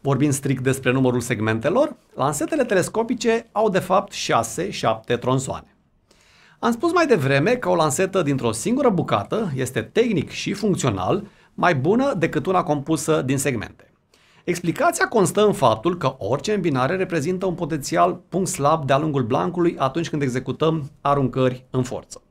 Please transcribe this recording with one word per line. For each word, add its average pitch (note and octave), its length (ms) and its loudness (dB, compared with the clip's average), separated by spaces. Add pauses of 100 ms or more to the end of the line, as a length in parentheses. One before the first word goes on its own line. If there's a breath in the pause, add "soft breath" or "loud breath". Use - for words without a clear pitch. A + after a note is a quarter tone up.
Vorbind C#3 320 2
strict C3+ 300 -2
despre B2+ 300 0
numărul B2+ 280 2
segmentelor, A2+ 760 0 (180)
lansetele A#3+ 500 -2
telescopice A3+ 880 0
au A3 160 2
de F#3 100 2
fapt F#3+ 340 0
șase, - 580 -2
șapte - 460 -2
tronsoane. B2 600 -4 (840 soft breath)
Am A#3 140 0
spus E4 200 0
mai E4+ 140 4
devreme C#3+ 440 4
că B3 180 -2
o F3+ 60 4
lansetă F3+ 480 2
dintr-o C3 300 0
singură B3 360 0
bucată E3+ 680 0
este B2+ 280 -4
tehnic G#3 480 0
și - 220 -6
funcțional C#3 720 0 (300 loud breath)
mai F3 200 2
bună G3+ 400 2
decât D3+ 320 -2
una F#3 160 2
compusă D#3 600 0
din C3+ 160 0
segmente. B2 540 -6 (520 soft breath)
Explicația C4 640 0
constă G#3 380 4
în G3+ 60 4
faptul B2+ 440 2
că C3+ 220 -2
orice B2+ 340 -2
îmbinare D#3+ 440 0
reprezintă F3+ 500 -2
un F3+ 80 -2
potențial E3+ 760 0
punct F3+ 200 -2
slab D3 380 0
de-a C3+ 120 4
lungul D3 240 0
blancului E3+ 560 0
atunci D3 320 -2
când D3+ 120 -2
executăm C#3 680 -2 (100)
aruncări C3 680 0
în B2+ 120 0
forță. - 480 -10